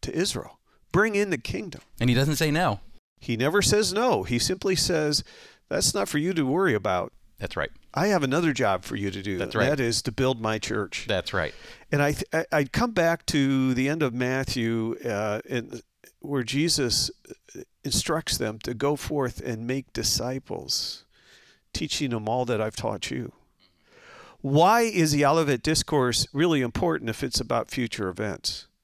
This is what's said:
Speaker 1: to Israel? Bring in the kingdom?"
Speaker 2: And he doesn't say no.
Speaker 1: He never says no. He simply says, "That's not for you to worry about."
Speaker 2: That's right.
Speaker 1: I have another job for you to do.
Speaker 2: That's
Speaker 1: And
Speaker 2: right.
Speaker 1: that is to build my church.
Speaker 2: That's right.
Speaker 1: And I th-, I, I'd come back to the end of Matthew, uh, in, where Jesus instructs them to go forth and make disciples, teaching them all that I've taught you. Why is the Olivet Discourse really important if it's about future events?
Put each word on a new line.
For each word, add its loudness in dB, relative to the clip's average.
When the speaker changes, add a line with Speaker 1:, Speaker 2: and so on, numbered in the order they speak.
Speaker 1:
to -8
Israel? -4
Bring 2
in 2
the -2
kingdom?" -8
Speaker 2:
And 4
he 4
doesn't 2
say 2
no. 2
Speaker 1:
He -2
never 4
says 4
no. 2
He 0
simply 0
says, 0
"That's 0
not -2
for -2
you 0
to 0
worry 2
about." 0
Speaker 2:
That's -8
right. -2
Speaker 1:
I 2
have 4
another 2
job 0
for -8
you -2
to -8
do. -4
Speaker 2:
That's -6
Speaker 1:
And 2
Speaker 2:
right. 4
Speaker 1:
that 0
is 0
to -4
build 0
my 0
church. -4
Speaker 2:
That's -2
right. -2
Speaker 1:
And 2
I 2
th-, -4
I, 2
I'd 2
come 0
back 0
to 2
the 2
end 0
of 0
Matthew, 0
uh, -2
in, -6
where -4
Jesus 0
instructs -2
them -4
to -6
go 0
forth -4
and -6
make -4
disciples, -4
teaching -4
them -4
all 2
that 0
I've -2
taught -4
you. -6
Why 6
is 2
the 4
Olivet 4
Discourse 0
really 2
important -2
if -6
it's -2
about -2
future -2
events? -6